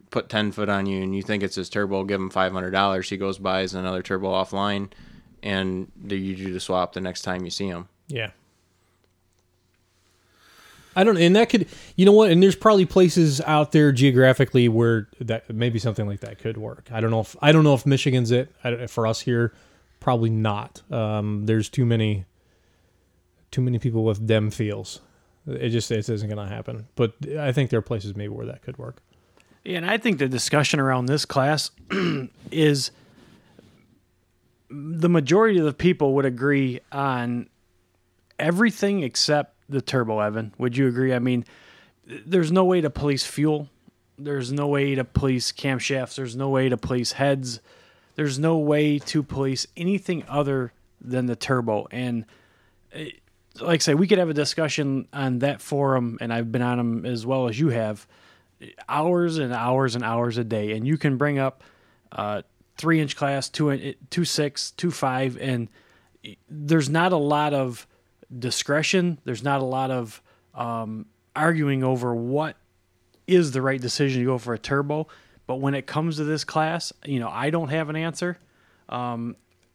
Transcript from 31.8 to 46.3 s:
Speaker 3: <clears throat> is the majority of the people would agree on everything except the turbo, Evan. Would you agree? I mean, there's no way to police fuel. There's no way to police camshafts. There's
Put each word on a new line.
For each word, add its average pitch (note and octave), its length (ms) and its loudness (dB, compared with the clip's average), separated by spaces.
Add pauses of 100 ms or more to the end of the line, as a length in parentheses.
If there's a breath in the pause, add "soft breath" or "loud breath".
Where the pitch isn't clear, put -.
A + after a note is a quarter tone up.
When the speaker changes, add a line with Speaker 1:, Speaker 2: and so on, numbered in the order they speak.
Speaker 3:
<clears throat> E3+ 600 -4
is D3+ 400 2 (1800 soft breath)
the D#3 400 -2
majority F3 480 4
of D#3+ 80 2
the C#3+ 80 0
people E3+ 400 2
would C3+ 120 2
agree C3 560 0 (100)
on B2 580 -4 (880)
everything G3 640 2
except D3 480 0 (200)
the C#3 120 -2
turbo, A2 380 0
Evan. G#2+ 380 -2
Would B2 180 -2
you C3+ 120 2
agree? B2+ 260 0
I B2 60 0
mean, B2 260 0 (600 soft breath)
there's E3 460 -2
no F#3 140 4
way F3+ 160 4
to D3+ 80 0
police C#3 360 -2
fuel. D3 440 -2 (500)
There's C#3 320 -6
no C#3+ 160 -2
way C#3 260 2
to C3 120 -2
police B2+ 460 0
camshafts. C3 640 -4
There's B2 200 -10